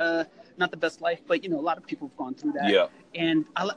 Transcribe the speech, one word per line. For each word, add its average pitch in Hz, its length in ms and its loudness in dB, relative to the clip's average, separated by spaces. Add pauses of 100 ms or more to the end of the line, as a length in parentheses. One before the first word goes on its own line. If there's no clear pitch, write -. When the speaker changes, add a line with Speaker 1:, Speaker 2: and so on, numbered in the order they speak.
Speaker 1:
Uh, 165 240 0 (340)
not 180 120 0
the 170 60 -12
best 160 260 -4
life, 170 260 -2
but, 170 160 2
you 190 60 -4
know, 156 100 0
a - 0 -
lot 160 160 0
of - 100 -18
people 147 220 -10
have - 80 -20
gone 131 180 -8
through 147 180 -4
that. 139 180 0
Speaker 2:
Yeah. 156 160 6 (280)
Speaker 1:
And 165 300 2 (100)
I, 175 120 -2
li-, 202 100 -4